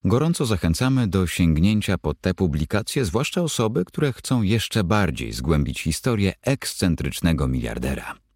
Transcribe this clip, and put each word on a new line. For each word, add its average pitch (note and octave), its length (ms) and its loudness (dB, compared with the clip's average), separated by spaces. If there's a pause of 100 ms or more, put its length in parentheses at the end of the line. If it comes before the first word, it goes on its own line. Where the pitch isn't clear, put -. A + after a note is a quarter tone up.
Gorąco C#3+ 420 2
zachęcamy A2+ 600 2
do F#2 200 2
sięgnięcia F2 720 2
po D2 160 -2
te F#2 200 -2
publikacje, F#2+ 720 -2
zwłaszcza A#2 380 -2
osoby, D#3+ 420 0
które D3+ 280 -2
chcą B2 300 -2
jeszcze G#2 420 0
bardziej D#2 480 0
zgłębić C2 500 0
historię G2+ 500 0 (100)
ekscentrycznego E2 1040 0
miliardera. B1 680 -4 (200)